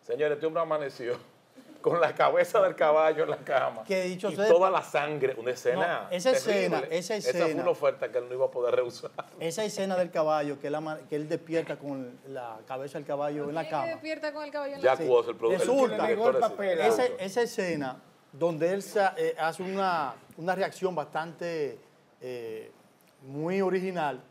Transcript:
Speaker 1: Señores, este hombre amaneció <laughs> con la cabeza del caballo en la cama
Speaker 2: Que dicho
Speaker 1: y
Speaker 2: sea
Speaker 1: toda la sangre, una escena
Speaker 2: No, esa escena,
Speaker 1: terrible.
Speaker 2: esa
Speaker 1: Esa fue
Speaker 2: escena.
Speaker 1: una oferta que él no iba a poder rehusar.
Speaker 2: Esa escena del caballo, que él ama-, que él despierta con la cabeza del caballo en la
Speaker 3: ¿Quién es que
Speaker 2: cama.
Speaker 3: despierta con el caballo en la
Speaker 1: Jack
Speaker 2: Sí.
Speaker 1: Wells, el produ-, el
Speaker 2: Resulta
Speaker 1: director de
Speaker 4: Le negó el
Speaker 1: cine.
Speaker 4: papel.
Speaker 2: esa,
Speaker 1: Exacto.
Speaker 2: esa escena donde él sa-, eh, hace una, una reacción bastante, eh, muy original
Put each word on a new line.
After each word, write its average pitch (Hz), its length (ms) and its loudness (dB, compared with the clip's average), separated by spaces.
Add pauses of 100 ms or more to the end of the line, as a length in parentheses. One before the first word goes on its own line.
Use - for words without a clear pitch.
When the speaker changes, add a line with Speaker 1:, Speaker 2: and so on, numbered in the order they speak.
Speaker 1:
Señores, 143 340 0
este 147 120 -6
hombre 165 160 0
amaneció 139 500 -2 (360)
<laughs> - 320 -20
con 170 200 4
la 135 140 4
cabeza 170 460 6
del 180 140 4
caballo 156 480 6
en 151 60 0
la 135 80 -2
cama 127 460 0
Speaker 2:
Que 185 200 0
dicho 185 280 -2
Speaker 1:
y 151 40 -6
Speaker 2:
sea 202 120 2
Speaker 1:
toda 185 240 6
la 160 100 2
sangre, 143 560 0
una 117 140 -4
escena 131 580 0
Speaker 2:
No, - 60 -4
esa 185 160 2
escena, 202 480 2
Speaker 1:
terrible. 156 180 -2
Speaker 2:
esa 185 180 -4
Speaker 1:
Esa 175 160 -2
fue 170 100 2
Speaker 2:
escena. 160 200 2
Speaker 1:
una 175 100 2
oferta 135 400 0
que 127 60 -2
él 123 100 -4
no 127 60 -8
iba 131 120 0
a 131 60 -2
poder 123 240 0
rehusar. 123 360 -2 (280)
Speaker 2:
Esa 165 240 -4
escena 190 320 -2
del 180 160 0
caballo, 151 480 0
que 151 80 -8
él 143 80 -2
ama-, 156 240 -6 (100)
que 151 60 -4
él 151 140 -4
despierta 160 480 -4
con 135 420 -10 (100)
la 120 380 -10
cabeza 135 300 -8
del 147 80 -10
caballo 147 440 -4
en 147 60 -6
la 165 60 -2
Speaker 3:
¿Quién 156 40 -4
es - 20 -10
que - 40 -8
Speaker 2:
cama. 147 160 0
Speaker 3:
despierta 302 460 -6
con 302 120 -8
el 285 60 -12
caballo 277 240 -6
en - 80 -10
la 131 120 6
Speaker 1:
Jack - 60 -10
Speaker 2:
Sí. - 60 -2
Speaker 1:
Wells, 120 200 4
el 110 100 -6
produ-, 117 160 2
el 185 60 0
Speaker 2:
Resulta 226 360 4
Speaker 1:
director 202 120 0
de - 0 -
Speaker 4:
Le 226 80 2
negó 226 140 4
el 262 60 2
Speaker 1:
cine. 233 140 2
Speaker 4:
papel. 180 300 -2
Speaker 2:
esa, 226 260 4
Speaker 1:
Exacto. 240 180 -2
Speaker 2:
esa 190 200 -2
escena 165 580 -4 (320)
donde 165 400 0
él 202 80 -2
sa-, 196 360 2
eh, 165 220 0
hace 160 240 -2
una, 180 520 0 (220)
una 180 180 -2
reacción 180 400 -2
bastante, 156 840 -4 (420)
eh, 113 500 -10 (520)
muy 156 380 -4
original 180 680 -2